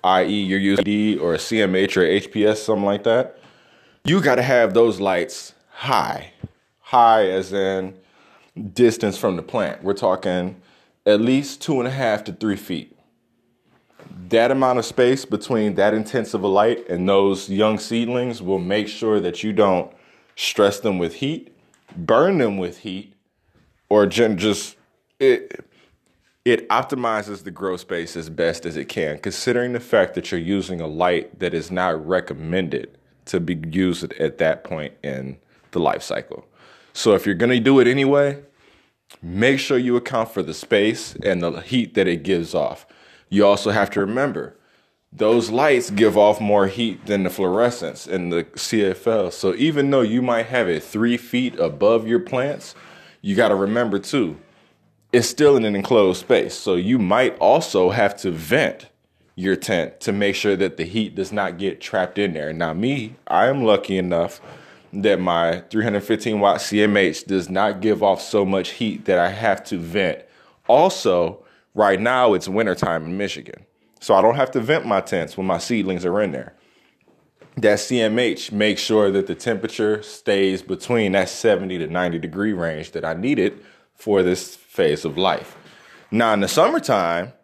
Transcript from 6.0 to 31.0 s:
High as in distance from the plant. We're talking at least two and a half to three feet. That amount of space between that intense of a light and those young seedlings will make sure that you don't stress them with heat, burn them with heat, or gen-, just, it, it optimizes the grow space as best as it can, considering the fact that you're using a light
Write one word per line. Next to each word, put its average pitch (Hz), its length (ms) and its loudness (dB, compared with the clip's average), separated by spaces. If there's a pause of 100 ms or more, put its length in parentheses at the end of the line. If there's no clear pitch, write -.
High 113 480 4
as 95 240 -4
in 95 420 -2 (800)
distance 110 440 2
from 95 200 -2
the 82 60 -8
plant. 90 420 -6
We're 98 100 -2
talking 92 640 -2 (480)
at 104 160 4
least 131 420 -2
two 147 160 -2
and 120 80 -2
a 131 60 -4
half 113 320 -2
to 101 80 -12
three 101 240 -4
feet. - 400 -12 (1300)
That 113 220 4
amount 131 300 2
of 113 40 -4
space 131 400 2
between 107 520 -2
that 104 180 4
intense 107 400 -4
of 101 80 -2
a 101 60 0
light 107 400 2
and 90 200 -2
those 98 400 2
young 107 300 2
seedlings 117 640 -4
will 95 160 -2
make 101 300 -2
sure 107 320 0
that 87 240 -6
you 107 80 -2
don't 95 400 2 (420)
stress - 460 0
them 98 180 -2
with 85 160 -2
heat, - 380 -6 (440)
burn 165 420 4
them 104 200 0
with 87 200 -8
heat, 95 360 -14 (720)
or 104 180 6
gen-, 110 300 2
just, 101 400 -2 (420)
it, - 460 0 (800)
it 120 240 2
optimizes 110 760 -2
the 98 60 -10
grow 92 260 -6
space 85 400 -8
as 80 120 -10
best 82 380 -2
as 80 100 -8
it 71 120 -8
can, 76 300 -4
considering 123 540 -4
the 120 80 -6
fact 110 340 0
that - 160 -8
you're 90 100 -4
using 90 400 -4
a 80 60 -6
light 85 520 -2